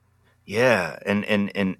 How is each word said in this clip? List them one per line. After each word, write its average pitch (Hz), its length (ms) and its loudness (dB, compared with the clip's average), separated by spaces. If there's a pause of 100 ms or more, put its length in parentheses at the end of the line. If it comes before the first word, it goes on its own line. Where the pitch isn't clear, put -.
(460)
Yeah, 101 580 2
and, 101 200 0
and, 101 320 0
and, 95 240 0